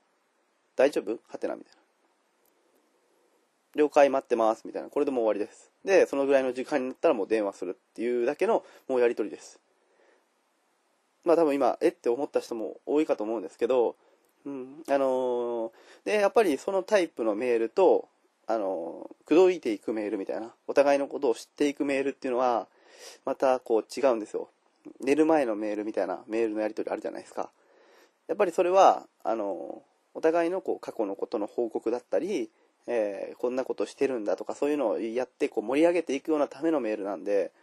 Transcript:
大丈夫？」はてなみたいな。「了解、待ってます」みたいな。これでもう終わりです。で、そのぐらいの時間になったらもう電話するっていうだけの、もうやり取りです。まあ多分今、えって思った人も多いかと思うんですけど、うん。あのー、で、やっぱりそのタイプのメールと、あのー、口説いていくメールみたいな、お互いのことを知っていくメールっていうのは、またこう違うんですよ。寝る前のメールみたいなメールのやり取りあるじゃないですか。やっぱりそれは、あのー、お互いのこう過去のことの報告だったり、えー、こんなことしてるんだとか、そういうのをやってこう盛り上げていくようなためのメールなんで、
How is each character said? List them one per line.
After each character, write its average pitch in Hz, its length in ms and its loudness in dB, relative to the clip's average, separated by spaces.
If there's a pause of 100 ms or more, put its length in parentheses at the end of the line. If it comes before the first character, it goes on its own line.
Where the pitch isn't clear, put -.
(760)
大 135 140 6
丈 147 120 -4
夫？」 110 160 -6 (100)
は - 100 -14
て 98 100 -4
な 62 80 -6
み - 80 -18
た - 80 -20
い - 20 -20
な。 - 60 -20 (2000)
「了 147 120 4
解、 143 220 6
待 135 140 -2
っ - 20 -20
て 120 100 0
ま 110 180 4
す」 - 120 -10
み - 60 -14
た 92 80 -6
い - 20 -10
な。 - 80 -14
こ 143 100 -2
れ 143 60 2
で 139 40 -2
も 123 120 0
う - 20 0
終 - 20 2
わ 107 80 2
り 101 60 -4
で 107 120 -6
す。 - 180 -20 (140)
で、 180 220 6
そ 139 100 -4
の 139 100 0
ぐ 139 60 2
ら 135 80 6
い - 20 -2
の 127 100 -2
時 123 140 -6
間 143 160 -2
に 127 60 -4
な - 60 -8
っ - 20 -18
た 175 120 2
ら 151 60 4
も 101 100 -2
う - 20 -6
電 110 180 0
話 98 100 -4
す - 100 -10
る 87 60 -6
っ - 240 -14
て 101 80 -8
い 123 200 -2
う 117 40 0
だ 147 100 -2
け 185 100 0
の、 220 180 0 (220)
も 131 100 -2
う 123 40 2
や 120 80 6
り 120 60 0
取 110 160 -4
り - 40 -12
で - 60 -20
す。 - 180 -20 (1700)
ま 170 100 4
あ - 20 4
多 165 80 4
分 143 100 2
今、 127 260 0
え 160 80 2
っ 175 40 2
て - 180 -4
思 131 140 -2
っ - 40 -10
た - 120 0
人 - 140 -12
も 110 320 -8
多 143 140 2
い 156 60 0
か 143 100 0
と 110 80 -6
思 113 120 -4
う 104 40 -4
ん - 20 -10
で - 60 -12
す - 100 -20
け 120 80 -2
ど、 120 300 2 (480)
う 143 60 -10
ん。 139 380 -14
あ 139 100 2
の 120 720 -2
ー、 - 20 -20 (320)
で、 196 100 -2
や 202 140 2
っ - 40 -2
ぱ 233 100 4
り 151 160 2
そ - 140 -6
の 190 100 0
タ 208 160 2
イ 170 100 2
プ - 160 -6
の 110 100 0
メ 120 220 0
ー - 20 2
ル 113 120 0
と、 160 380 4 (380)
あ 113 120 -2
の 85 520 -6 (120)
ー、 - 60 -20
口 175 200 6
説 185 40 2
い 165 80 -4
て 117 120 -2
い 98 60 -4
く - 140 -6
メ 110 140 -4
ー 101 40 -4
ル 104 80 -4
み 98 80 -6
た - 100 -6
い 101 40 -6
な、 117 140 -14 (120)
お 127 80 -6
互 143 220 6
い - 20 0
の 139 100 -4
こ 131 100 -10
と 139 120 0
を 113 40 2
知 - 100 -10
っ - 40 -20
て 147 200 -2
い 139 60 -4
く 143 100 -4
メ 139 140 -2
ー 139 60 -2
ル 139 60 -2
っ - 20 -10
て - 160 -8
い - 20 -2
う 123 40 -2
の 120 60 0
は、 123 280 0 (560)
ま 135 100 -4
た 131 260 2
こ 113 180 2
う - 220 -4
違 - 20 0 (100)
う 117 40 2
ん - 20 -4
で 107 80 -6
す - 80 -18
よ。 - 160 -6 (500)
寝 135 140 2
る 156 100 4
前 156 220 4
の 110 100 -2
メ 107 160 -4
ー 104 40 -4
ル 107 80 -4
み 110 80 -6
た 98 120 -2
い - 20 -4
な 90 200 -8
メ 110 180 -2
ー 113 40 -2
ル 107 60 -6
の 107 60 -4
や 107 80 -2
り 107 60 -8
取 98 120 -6
り - 40 -6
あ 104 60 -4
る 110 60 -10
じ - 60 -6
ゃ - 20 -6
な - 80 -12
い 92 40 -14
で - 60 -20
す - 60 -20
か。 - 160 -8 (760)
や 170 80 -4
っ 165 40 -10
ぱ 208 60 4
り 175 80 -2
そ 190 100 0
れ 175 80 2
は、 180 360 6 (160)
あ 113 120 -2
の 98 480 -8 (320)
ー、 - 40 -10
お - 20 -10
互 165 280 2
い - 20 -2
の 185 100 -4
こ 120 140 -4
う - 60 -10
過 - 120 -14
去 107 140 -4
の 98 100 -6
こ - 100 -6
と 120 120 -6
の 101 80 -4
報 120 240 -4
告 113 200 -4
だ 120 80 -2
っ - 40 -10
た - 160 -2
り、 147 320 -4 (360)
え 104 480 -4
ー、 - 20 -18
こ 123 140 -2
ん 127 60 -4
な 127 80 -2
こ 117 100 -6
と - 100 -2
し - 100 -10
て 139 140 0
る 131 100 -4
ん 104 60 -6
だ - 120 0
と 104 100 -10
か、 110 80 -6
そ 143 140 -2
う - 20 0
い 151 40 0
う - 40 -2
の 123 100 0
を 95 100 0
や 117 260 -4
っ - 40 -10
て - 220 -4
こ - 100 -4
う 104 40 -8
盛 135 180 2
り 170 40 6
上 175 60 4
げ 170 100 0
て 139 120 -4
い 135 80 -4
く - 80 -6
よ 151 80 2
う - 20 0
な 135 80 2
た 135 140 -12
め 165 80 0
の 151 100 0
メ 107 140 -2
ー - 20 -6
ル 104 80 -8
な 101 100 -6
ん 90 100 -12
で、 98 280 0 (100)